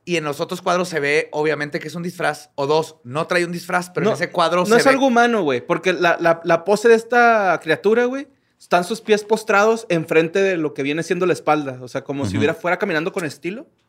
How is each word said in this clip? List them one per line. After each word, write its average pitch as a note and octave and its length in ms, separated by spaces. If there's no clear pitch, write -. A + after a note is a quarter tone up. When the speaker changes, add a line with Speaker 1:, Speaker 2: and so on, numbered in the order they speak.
Speaker 1:
y E3+ 140
en D#3 60
los D3 160
otros F3 220
cuadros F3+ 280
se E3 100
ve, D3 320
obviamente, D3 480
que D3+ 100
es D3 60
un F3 80
disfraz. D#3 520
O C#3 120
dos, - 360
no C#3+ 240
trae F3 180
un E3+ 60
disfraz, F3+ 400
pero - 140
en G#3+ 60
Speaker 2:
No, - 40
Speaker 1:
ese - 160
cuadro E3+ 300
Speaker 2:
no F3 40
Speaker 1:
se A3 120
Speaker 2:
es A#3 80
Speaker 1:
ve C4+ 40
Speaker 2:
algo C4+ 180
humano, A#3 360
güey, C3 220
porque F3 280
la, E3+ 260
la, E3 240
la E3+ 220
pose G#3 240
de A#3 60
esta A3+ 680
criatura, G#3 440
güey, C4+ 220
están - 260
sus A3 160
pies G#3 240
postrados A3 640
enfrente E3 520
de F#3+ 160
lo D3+ 160
que C#3+ 100
viene D3 200
siendo F3+ 220
la E3+ 80
espalda. C#3+ 480
O B2+ 80
sea, C3+ 160
como C#3 200
si G2 60
Speaker 3:
Ujú. - 80
Speaker 2:
hubiera, D3 140
fuera F3 240
caminando F3+ 340
con F#3 140
estilo. F#3+ 420